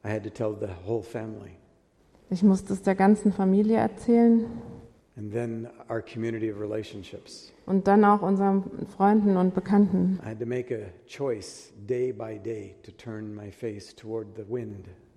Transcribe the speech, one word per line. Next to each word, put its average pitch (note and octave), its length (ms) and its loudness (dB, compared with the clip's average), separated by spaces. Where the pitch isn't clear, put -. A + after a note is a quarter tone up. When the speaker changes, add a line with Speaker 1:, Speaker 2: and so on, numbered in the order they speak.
Speaker 1:
I G#2 40 -6
had G#2+ 140 -4
to G#2+ 60 -10
tell G#2+ 240 -4
the G#2 140 -6
whole A2 160 -2
family. G#2 560 -12
Speaker 2:
Ich F#3 140 0
musste F#3+ 300 4
es F#3+ 80 -6
der F#3+ 140 2
ganzen G#3 360 4
Familie G3+ 460 2
erzählen. A#3 680 4
Speaker 1:
And G#2+ 160 -10
then A2+ 360 -6
our A#2 120 -4
community A2+ 500 -6
of G2+ 80 -10
relationships. G#2 920 -10
Speaker 2:
Und F#3+ 220 0
dann G3+ 160 6
auch G#3 180 6
unseren G3 420 2
Freunden G3+ 400 6
und F#3 160 2
Bekannten. F#3 680 2
Speaker 1:
I G#2+ 60 -8
had A2 100 -10
to A#2 60 -6
make B2 280 -4
a G#2 160 -8
choice - 640 -8
day B2 240 0
by A2 280 -10
day G#2 440 -8
to - 80 -18
turn G#2+ 420 -12
my G#2 180 -12
face G#2 440 -10
toward A2 400 -10
the G#2+ 140 -14
wind. G#2 400 -10